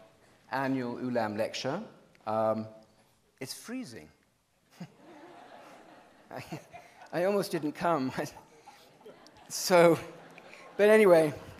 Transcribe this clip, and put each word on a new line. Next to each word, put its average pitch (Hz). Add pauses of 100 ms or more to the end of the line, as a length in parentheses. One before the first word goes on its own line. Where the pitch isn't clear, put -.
(500)
annual 131
ULAM 113
lecture. 131 (460)
Um, 110 (760)
it's 131
freezing. 131 (720)
<laughs> -
I, 123 (680)
I 165
almost 196
didn't 151
come. 143
<laughs> 165 (1300)
So, 170 (800)
but 202
anyway, 180 (280)